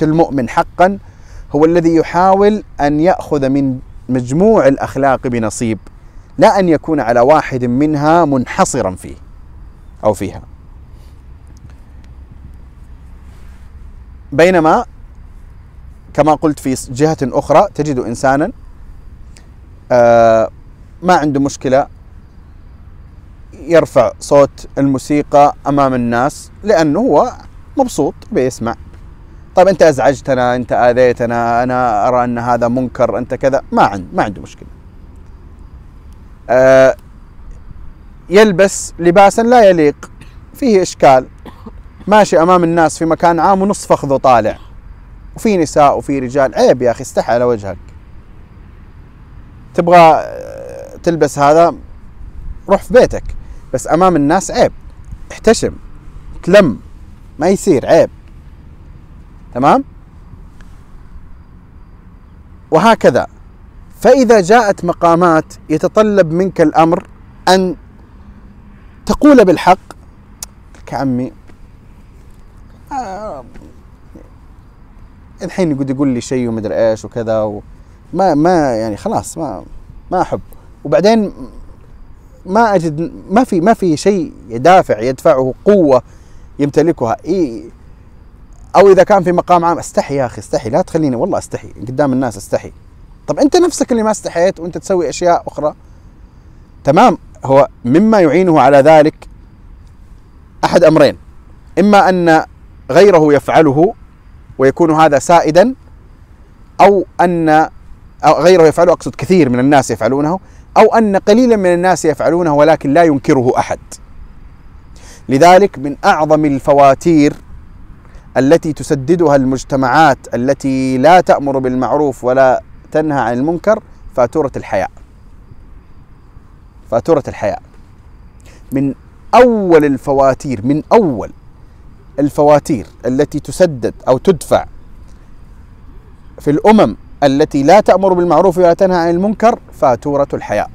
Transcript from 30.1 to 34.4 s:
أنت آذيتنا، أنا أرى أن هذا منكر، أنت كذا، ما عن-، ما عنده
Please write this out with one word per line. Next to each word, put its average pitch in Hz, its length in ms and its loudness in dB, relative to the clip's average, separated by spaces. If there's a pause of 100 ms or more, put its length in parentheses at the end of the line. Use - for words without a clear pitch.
أنت 123 160 -6
آذيتنا، 120 880 0
أنا 123 460 -2
أرى 123 160 0
أن 120 140 -6
هذا 120 300 -2
منكر، 120 500 -4
أنت 123 160 -8
كذا، 131 280 -2 (100)
ما 233 100 2
عن-، 101 320 -2
ما 185 80 -2
عنده 92 200 -8